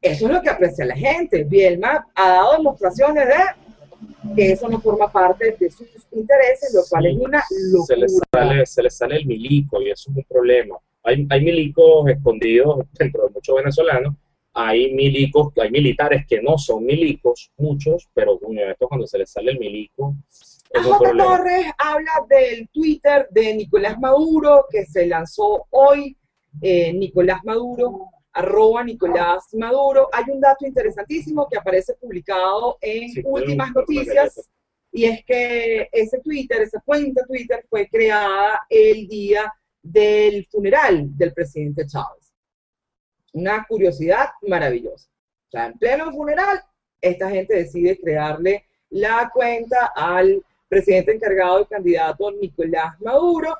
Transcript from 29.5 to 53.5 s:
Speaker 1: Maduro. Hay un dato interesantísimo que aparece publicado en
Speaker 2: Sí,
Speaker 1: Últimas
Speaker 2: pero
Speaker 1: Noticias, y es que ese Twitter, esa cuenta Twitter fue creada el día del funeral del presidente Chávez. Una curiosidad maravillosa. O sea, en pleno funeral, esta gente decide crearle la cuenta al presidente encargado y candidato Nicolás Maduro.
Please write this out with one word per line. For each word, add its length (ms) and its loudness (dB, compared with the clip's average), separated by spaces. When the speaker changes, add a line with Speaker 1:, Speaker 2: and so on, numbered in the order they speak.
Speaker 1:
Maduro. 580 0
Hay 180 -4
un 100 -6
dato 260 2
interesantísimo 840 -4
que 80 -6
aparece 360 -2
publicado 840 -6
en 300 -8
Speaker 2:
Sí, 140 -10
Speaker 1:
Últimas 500 -4
Speaker 2:
pero 120 2
Speaker 1:
Noticias, 600 -2
y 120 -2
es 200 -2
que 680 -2
ese 280 -2
Twitter, 420 -4
esa 180 -6
cuenta 460 -2
Twitter 420 -8
fue 200 -4
creada 720 0
el 380 4
día 440 -2
del 640 2
funeral 600 0
del 160 -2
presidente 520 -8
Chávez. 460 -14
Una 340 -4
curiosidad 600 0
maravillosa. 640 -6
O 20 -20
sea, 160 -8
en 120 -16
pleno 340 -2
funeral, 500 -4
esta 300 -2
gente 260 -2
decide 420 -2
crearle 680 -4
la 440 -2
cuenta 600 -2
al 480 0
presidente 400 2
encargado 480 0
y 60 -2
candidato 680 -2
Nicolás 720 -6
Maduro. 580 0